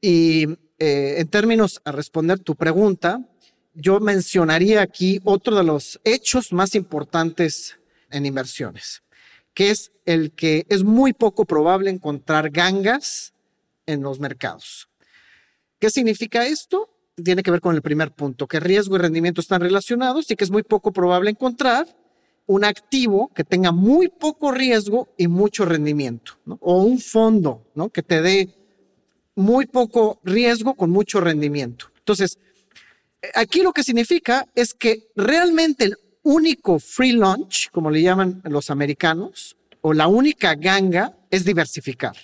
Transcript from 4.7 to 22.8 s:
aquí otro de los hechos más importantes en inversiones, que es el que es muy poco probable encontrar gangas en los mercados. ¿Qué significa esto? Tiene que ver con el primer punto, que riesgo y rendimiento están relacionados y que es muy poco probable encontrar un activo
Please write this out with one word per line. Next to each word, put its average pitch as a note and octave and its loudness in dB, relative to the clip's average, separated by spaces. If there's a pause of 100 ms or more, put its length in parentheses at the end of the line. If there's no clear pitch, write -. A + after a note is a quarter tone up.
aquí F#3 -2
otro G#3 0
de F#3+ 2
los D3+ -2
hechos B3 -2
más F#3+ 0
importantes E3 -4 (320)
en C#3+ -6
inversiones, C3 -10 (520)
que G3+ 2
es - -4 (140)
el D#3+ 0
que D#3+ -2
es G3 0
muy A3+ 4
poco G#3+ 0
probable F3 0
encontrar D#3 -4
gangas F#3+ -2 (540)
en D3 -6
los C3+ -8
mercados. B2 -10 (920)
¿Qué G#3+ 2
significa A#3 -2
esto? F#4 -4 (340)
Tiene F3+ 0
que F#3 -2
ver F3 2
con E3+ 0
el D3 -2
primer D#3 -2
punto, C#3 -8
que D#3+ -4
riesgo F#3+ 0
y - 2
rendimiento E3+ 0
están F3+ 0
relacionados A#3+ -2
y G#3+ -2
que - -2
es F3+ -4
muy G#3 0
poco G#3+ -2
probable F3+ 2
encontrar B3+ -2 (600)
un G3 2
activo A3 0